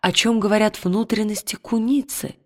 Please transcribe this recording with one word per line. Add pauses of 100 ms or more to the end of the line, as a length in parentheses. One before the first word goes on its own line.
о
чем
говорят
внутренности
куницы (100)